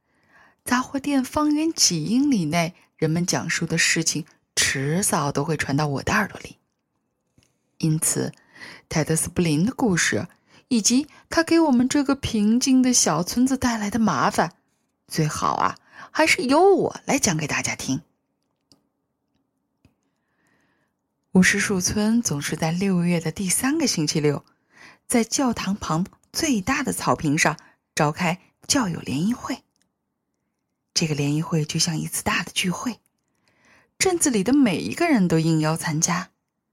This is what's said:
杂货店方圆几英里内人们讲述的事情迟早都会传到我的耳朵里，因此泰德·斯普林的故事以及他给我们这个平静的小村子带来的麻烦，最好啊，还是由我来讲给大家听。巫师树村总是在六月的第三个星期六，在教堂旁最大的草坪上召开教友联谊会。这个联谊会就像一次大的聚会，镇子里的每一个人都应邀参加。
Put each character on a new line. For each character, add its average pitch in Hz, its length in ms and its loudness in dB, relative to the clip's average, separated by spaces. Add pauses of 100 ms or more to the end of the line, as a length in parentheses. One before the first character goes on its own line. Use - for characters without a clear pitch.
(640)
杂 254 160 2
货 269 180 -6
店 269 240 0
方 302 300 0
圆 320 180 0
几 165 320 0
英 254 260 2
里 208 140 2
内 165 320 -2 (220)
人 160 120 0
们 175 160 0
讲 156 240 -2
述 170 160 -4
的 165 120 -2
事 - 260 0
情 147 220 -4 (280)
迟 147 480 -2
早 147 300 0
都 143 140 -2
会 160 100 -2
传 139 220 -2
到 151 100 0
我 135 160 -4
的 - 80 -6
耳 208 160 0
朵 - 140 -18
里， - 160 -18 (1200)
因 156 200 0
此 - 360 -4 (560)
泰 151 160 0
德· 160 120 0
斯 - 120 -4
普 180 120 -2
林 165 240 2
的 254 80 -2
故 202 220 0
事 - 320 -2 (400)
以 226 140 0
及 262 260 0 (220)
他 330 140 2
给 330 160 4
我 311 120 4
们 247 160 4
这 285 160 2
个 269 120 0
平 220 440 0
静 262 220 4
的 254 100 4
小 180 320 2
村 254 240 2
子 262 100 0
带 240 200 0
来 208 120 -4
的 226 100 -2
麻 170 300 2
烦， 175 260 -2 (520)
最 156 200 -2
好 - 280 -2
啊， - 220 -2 (340)
还 311 140 2
是 - 180 2
由 330 300 6
我 - 320 0
来 277 140 0
讲 170 160 0
给 156 100 -4
大 131 160 -4
家 - 140 -6
听。 139 260 -4 (3250)
巫 185 100 8
师 202 160 2
树 190 200 -2
村 214 420 0
总 147 200 -4
是 160 140 -6
在 160 160 -2
六 180 320 0
月 175 160 2
的 160 120 -4
第 190 180 -6
三 269 280 0
个 320 80 0
星 151 220 -2
期 165 120 -2
六， 143 260 0 (640)
在 233 160 2
教 254 300 -2
堂 196 220 -4
旁 165 300 -2 (260)
最 262 300 0
大 277 220 -2
的 190 100 -4
草 123 220 0
坪 151 220 0
上 160 200 2 (360)
召 151 180 0
开 175 300 -4 (260)
教 247 200 0
友 160 140 -6
联 147 260 -2
谊 240 60 0
会。 - 300 -8 (1300)
这 165 140 -2
个 151 80 -4
联 143 180 -2
谊 156 80 -2
会 160 240 -2
就 - 140 -4
像 165 180 -2
一 160 100 -6
次 - 160 -8
大 214 200 -2
的 - 80 -14
聚 - 180 -4
会， 214 300 -6 (960)
镇 370 200 2
子 302 120 0
里 214 140 2
的 247 100 0
每 247 240 4
一 - 160 -6
个 339 160 0
人 208 180 4
都 165 120 2
应 160 200 2
邀 156 160 0
参 156 240 -4
加。 175 320 -2 (400)